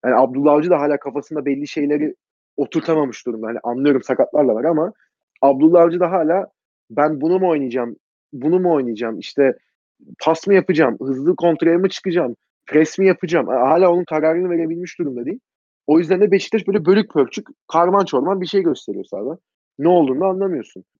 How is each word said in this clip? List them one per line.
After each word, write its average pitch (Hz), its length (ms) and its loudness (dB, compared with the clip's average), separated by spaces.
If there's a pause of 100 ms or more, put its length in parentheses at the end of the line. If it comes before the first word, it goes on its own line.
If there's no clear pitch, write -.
Yani 127 100 2
Abdullah 131 380 2
Avcı 151 180 2
da 151 100 4
hala 147 180 -2
kafasında 139 460 -10
belli 139 240 -4
şeyleri 147 460 -2 (420)
oturtamamış 147 720 -4
durumda. 113 200 -8
Hani 113 160 -8
anlıyorum 131 400 0
sakatlarla 127 520 0
var 117 100 -4
ama 165 280 0 (500)
Abdullah 151 400 6
Avcı 170 180 2
da 170 100 0
hala 180 360 0 (440)
"Ben 147 300 0
bunu 170 180 0
mu 185 100 0
oynayacağım, 127 480 -4 (360)
bunu 151 280 0
mu 175 120 2
oynayacağım, 117 460 -2
işte 131 400 0 (680)
pas 160 220 0
mı 196 80 4
yapacağım, 156 460 2
hızlı 135 360 -2
kontraya 165 420 2
mı 185 100 0
çıkacağım, 165 480 -4 (300)
pres 156 320 0
mi 190 80 2
yapacağım?" 165 400 0
Hala 143 460 2
onun 175 120 0
kararını 165 460 -2
verebilmiş 170 480 -6
durumda 127 260 -6
değil. 190 160 -8 (460)
O 156 120 4
yüzden 180 220 0
de 202 100 4
Beşiktaş 196 360 0
böyle 190 180 -2
bölük 196 260 2
pörçük, - 360 -2 (220)
karman 180 360 2
çorman 170 360 -2
bir 185 60 -6
şey 190 160 0
gösteriyor 104 420 -4
sahada. 110 340 -10 (400)
Ne 151 100 0
olduğunu 151 320 2
da 190 60 -2
anlamıyorsun. 185 580 -6 (160)